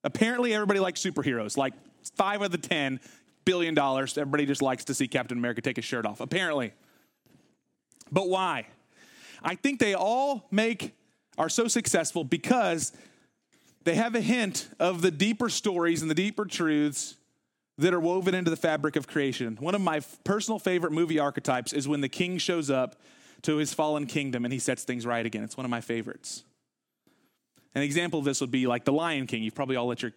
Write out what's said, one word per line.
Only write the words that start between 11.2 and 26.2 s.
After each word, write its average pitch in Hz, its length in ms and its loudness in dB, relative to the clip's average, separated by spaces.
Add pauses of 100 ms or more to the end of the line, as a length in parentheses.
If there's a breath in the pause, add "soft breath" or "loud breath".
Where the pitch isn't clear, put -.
are 156 120 0
so 233 180 2
successful 170 560 0
because 170 680 2 (920 loud breath)
they 170 120 4
have 226 180 2
a 233 80 2
hint 220 480 0 (100)
of 175 220 2
the 180 100 6
deeper 214 380 0
stories 170 520 2
and 160 100 -2
the 151 40 2
deeper 196 300 0
truths 151 680 0 (640)
that 175 140 4
are 175 60 2
woven 180 360 2
into 180 160 0
the 160 60 -2
fabric 156 380 0
of 143 120 -2
creation. 127 520 -2
One 156 140 -2
of 202 80 0
my 165 160 2
f-, - 260 -8
personal 208 360 0
favorite 175 320 2
movie 160 260 0
archetypes 139 560 -2
is 143 140 -2
when 147 140 0
the 135 80 -2
king 180 280 -2
shows 165 320 0
up 131 320 0 (400 loud breath)
to 156 140 0
his 151 180 0
fallen 151 320 0
kingdom 127 380 -2
and 123 100 -2
he 131 60 -2
sets 127 240 -2
things 123 220 -4
right 117 200 0
again. 107 180 -4
It's 110 120 -10
one 131 100 -8
of 123 40 -4
my 120 100 -2
favorites. - 640 -6 (1300 soft breath)